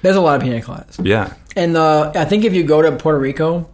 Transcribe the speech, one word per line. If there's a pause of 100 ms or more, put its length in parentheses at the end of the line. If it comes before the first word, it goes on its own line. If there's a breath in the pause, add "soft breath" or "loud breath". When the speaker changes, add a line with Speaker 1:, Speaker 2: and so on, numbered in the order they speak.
Speaker 1:
There's
a
lot
of
pina
coladas.
Speaker 2:
Yeah. (280)
Speaker 1:
And,
uh,
I
think
if
you
go
to
Puerto
Rico